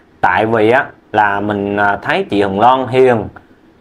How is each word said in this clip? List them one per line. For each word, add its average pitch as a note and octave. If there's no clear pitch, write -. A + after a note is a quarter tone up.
Tại F#2+
vì A2
á, B2+
là G2+
mình, G2+
à, G2+
thấy E3
chị G2+
Hồng G2
Loan B2+
hiền B2